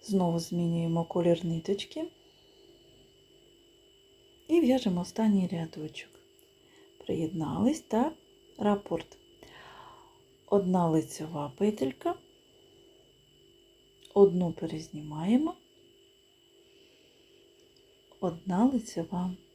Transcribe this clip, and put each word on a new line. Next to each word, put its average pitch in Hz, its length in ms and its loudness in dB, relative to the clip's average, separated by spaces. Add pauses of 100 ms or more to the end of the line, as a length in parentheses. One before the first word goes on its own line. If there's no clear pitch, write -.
Знову 180 360 2
змінюємо 170 640 -2
колір 170 420 0
ниточки. 185 600 -4 (2500)
І 330 120 4
в'яжемо 247 420 2
останній 196 460 2
рядочок. 160 640 -8 (960)
Приєднались, 170 760 -2
так, 262 320 0 (440)
рапорт. 202 600 -2 (1300)
Одна 185 420 2
лицьова 156 680 -2
петелька, 262 580 -2 (2000)
одну 180 380 6
перезнімаємо, 160 1000 -2 (2750)
одна 180 460 0
лицьова. 180 720 -2 (180)